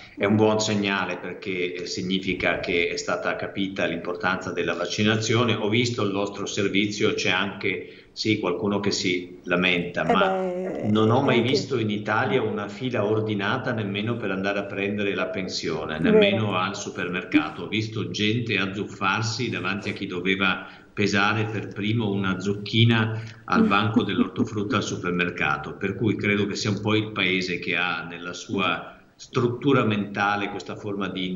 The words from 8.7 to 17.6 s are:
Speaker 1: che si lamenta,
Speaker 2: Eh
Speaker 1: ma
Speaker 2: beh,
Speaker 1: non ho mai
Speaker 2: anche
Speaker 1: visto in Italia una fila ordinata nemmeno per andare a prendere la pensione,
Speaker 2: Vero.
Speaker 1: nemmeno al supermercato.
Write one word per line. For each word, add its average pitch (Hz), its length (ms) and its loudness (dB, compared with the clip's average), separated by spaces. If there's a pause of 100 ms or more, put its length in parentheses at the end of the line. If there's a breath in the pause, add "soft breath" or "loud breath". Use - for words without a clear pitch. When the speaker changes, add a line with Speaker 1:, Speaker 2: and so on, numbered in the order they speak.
Speaker 1:
che 101 100 2
si - 520 -2
lamenta, 87 640 2
Speaker 2:
Eh 82 60 2
Speaker 1:
ma 92 160 6
Speaker 2:
beh, 185 640 -2
Speaker 1:
non 110 200 4
ho 127 120 6
mai 131 160 4
Speaker 2:
anche 117 140 4
Speaker 1:
visto 135 280 0
in 107 100 0
Italia 110 520 0
una 104 260 -2
fila 117 380 -2
ordinata 107 680 0
nemmeno 107 460 -2
per 98 140 -4
andare 98 280 -2
a 98 40 -4
prendere 101 520 -2
la 92 120 -2
pensione, 78 720 -4
Speaker 2:
Vero. - 120 4
Speaker 1:
nemmeno 202 460 6
al 95 180 0
supermercato. 87 880 -2